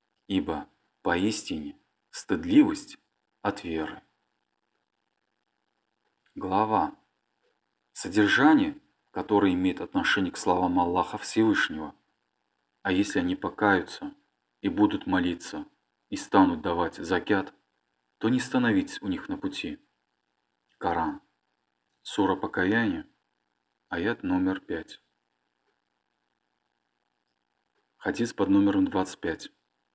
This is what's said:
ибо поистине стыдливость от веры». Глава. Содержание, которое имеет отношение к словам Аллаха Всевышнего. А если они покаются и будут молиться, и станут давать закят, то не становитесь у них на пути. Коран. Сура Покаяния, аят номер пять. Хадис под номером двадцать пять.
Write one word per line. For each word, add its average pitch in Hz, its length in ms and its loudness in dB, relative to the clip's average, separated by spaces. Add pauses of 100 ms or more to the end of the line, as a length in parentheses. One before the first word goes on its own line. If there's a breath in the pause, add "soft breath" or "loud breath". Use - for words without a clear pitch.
(280)
ибо 85 400 -2 (340)
поистине 87 800 -2 (300)
стыдливость - 880 2 (440)
от - 220 -6
веры». 80 400 -8 (2250)
Глава. 101 580 0 (1000)
Содержание, 104 840 4 (320)
которое 101 420 2
имеет 90 260 0
отношение 92 520 -2
к - 60 -8
словам 90 420 2
Аллаха 90 380 0
Всевышнего. 85 800 0 (840)
А 95 100 -2
если 98 280 0
они 90 160 0
покаются - 800 0 (480)
и 98 60 -2
будут 98 380 0
молиться, 90 600 -2 (440)
и 104 80 -6
станут 87 440 2
давать 85 340 -2
закят, 92 580 -2 (640)
то - 120 -2
не 127 100 2
становитесь 120 600 0
у - 60 -8
них - 220 -6
на 143 80 -6
пути. - 420 -8 (1000)
Коран. - 440 -4 (840)
Сура 95 340 0
Покаяния, 95 680 0 (840)
аят 95 340 -4
номер 92 380 0
пять. - 400 -10 (3000)
Хадис 110 360 -4
под 98 140 -2
номером 98 380 4
двадцать 92 340 -2
пять. - 320 -8 (440)